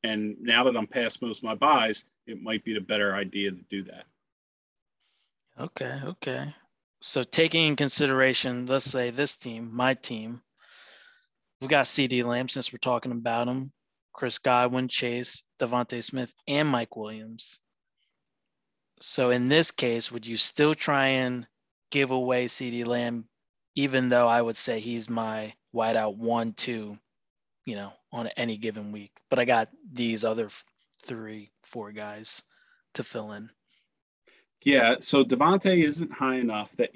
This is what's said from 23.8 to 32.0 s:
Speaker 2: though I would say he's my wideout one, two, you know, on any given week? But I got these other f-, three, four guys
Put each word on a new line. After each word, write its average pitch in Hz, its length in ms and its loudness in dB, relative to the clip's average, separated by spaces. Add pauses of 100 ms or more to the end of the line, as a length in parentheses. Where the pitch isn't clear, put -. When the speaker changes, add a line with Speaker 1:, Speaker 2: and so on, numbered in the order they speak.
Speaker 2:
though 123 200 6
I 120 140 4
would 117 140 -2
say 113 240 -2
he's 117 280 -6
my 110 440 -4 (220)
wideout 110 420 0
one, 113 360 0
two, 107 440 -6 (680)
you 113 120 -8
know, 101 160 -10 (200)
on 117 140 -6 (100)
any 117 200 -2
given 107 340 -6
week? 104 220 -14 (180)
But 131 80 2
I 123 60 4
got 120 240 4 (240)
these 117 320 -2
other 113 220 0
f-, - 180 -16 (380)
three, 107 500 -12 (100)
four 107 300 -12
guys 107 500 -8 (520)